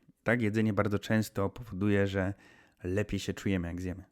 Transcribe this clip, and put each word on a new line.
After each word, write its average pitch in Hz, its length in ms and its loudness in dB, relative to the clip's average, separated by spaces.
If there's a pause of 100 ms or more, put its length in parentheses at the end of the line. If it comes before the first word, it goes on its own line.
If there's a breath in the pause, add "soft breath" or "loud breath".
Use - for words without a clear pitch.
(220)
Tak, 120 200 2
jedzenie 107 300 2
bardzo 101 260 2
często 107 520 0
powoduje, 101 560 0
że 98 280 0 (500 soft breath)
lepiej 95 360 -2
się 95 140 -4
czujemy, 92 340 0
jak 85 120 -6
zjemy. 92 320 -8